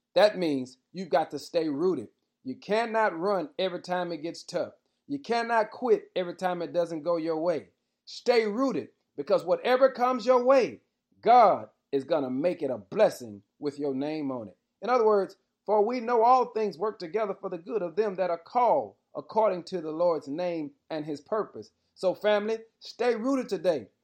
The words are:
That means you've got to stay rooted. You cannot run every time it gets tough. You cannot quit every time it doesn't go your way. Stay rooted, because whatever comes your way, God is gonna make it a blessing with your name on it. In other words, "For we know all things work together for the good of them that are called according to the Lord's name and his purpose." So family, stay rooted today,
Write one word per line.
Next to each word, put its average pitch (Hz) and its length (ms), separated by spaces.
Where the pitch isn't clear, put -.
That 208 240
means 143 400
you've 175 160
got 156 220
to 147 80
stay 160 320
rooted. 143 400
You 131 120
cannot 220 640
run 180 300
every 180 220
time 180 320
it 160 60
gets 165 240
tough. - 320
You 143 140
cannot 226 500
quit 220 440
every 175 200
time 180 260
it 151 140
doesn't 165 280
go 170 140
your 160 220
way. 156 320
Stay 233 400
rooted, 214 460
because 165 280
whatever 247 460
comes 247 340
your 254 180
way, 240 380
God 190 480
is 139 120
gonna 139 260
make 160 320
it 139 80
a 120 80
blessing 117 640
with 147 200
your 143 140
name 143 380
on 120 180
it. - 80
In 202 80
other 240 160
words, 208 320
"For 202 180
we 247 160
know 226 220
all 247 240
things 202 320
work 208 200
together 196 360
for 190 160
the 180 80
good 196 240
of 165 140
them 208 180
that 180 160
are 170 80
called 165 580
according 185 500
to 180 180
the 156 80
Lord's 160 360
name 160 480
and 156 160
his 147 160
purpose." 160 500
So 180 220
family, 208 500
stay - 360
rooted 254 360
today, 160 400